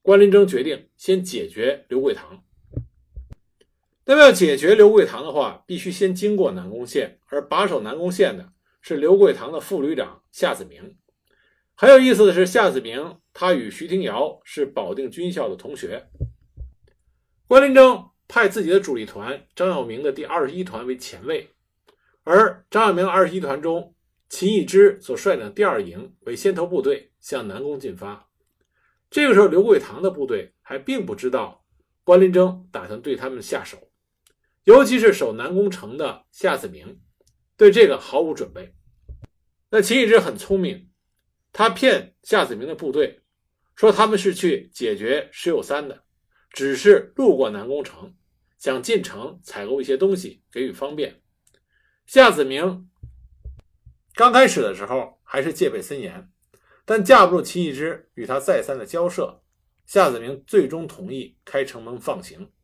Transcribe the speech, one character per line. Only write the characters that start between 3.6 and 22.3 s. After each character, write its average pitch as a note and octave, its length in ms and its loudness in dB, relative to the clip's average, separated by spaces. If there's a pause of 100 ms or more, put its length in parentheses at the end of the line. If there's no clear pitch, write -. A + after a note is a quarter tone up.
那 C4+ 120 2
么 D4+ 60 8
要 C4+ 100 10
解 E3 240 2
决 D#3+ 180 4
刘 G#3+ 160 8
桂 G3+ 160 4
堂 B2 160 -10
的 D#3 80 -12
话， B2 360 -6
必 F3+ 120 -10
须 F3+ 140 -10
先 F#3+ 200 -2
经 G3+ 220 -4
过 F3+ 160 0
南 F2+ 180 -14
宫 A#2 160 -12
县， B2 420 -8
而 C#3+ 200 -8
把 F3+ 220 -2
守 D3+ 120 -4
南 A2 160 -10
宫 F3 140 -6
县 F3+ 260 0
的 F2+ 160 -20 (280)
是 - 160 -8
刘 D#3 200 2
桂 G3 160 6
堂 A#2 200 -10
的 D#3+ 80 -10
副 F#3 200 -8
旅 D3 140 -4
长 - 260 -10 (120)
夏 E3 200 -4
子 G2 120 -12
明。 - 320 -20 (800)
很 - 160 6
有 C4+ 80 12
意 B3+ 160 4
思 G3+ 120 6
的 F#3 60 4
是， F3+ 140 2
夏 A#3+ 240 0
子 C3 100 -4
明 C3+ 380 -14 (140)
他 F3+ 200 -2
与 A#2 180 -4
徐 D#3 160 -16
廷 F#3 160 -4
瑶 B2+ 420 -6
是 D3 220 -6
保 A2+ 280 -8
定 C3 160 -8
军 F3 200 -8
校 D#3 180 -6
的 F#2+ 80 -10
同 C3 200 -16
学。 G#2+ 320 -14 (1400)
关 C4 160 6
麟 C#4 120 2
征 C4 340 6 (200)
派 A3+ 200 0
自 G3+ 140 -6
己 E3 80 -4
的 G3 100 2
主 D#3 160 -8
力 A2 80 -10
团 A2+ 500 -14
张 F3+ 140 -2
耀 D#3 160 -4
明 A#2 180 -12
的 D3 80 -2
第 C#3+ 140 -10
二 D3+ 220 -4
十 C#3+ 80 -10
一 F#3 100 -8
团 A#2 220 -14
为 B2+ 100 -8
前 - 300 -20
卫， D3 220 -8 (760)
而 F#3 460 2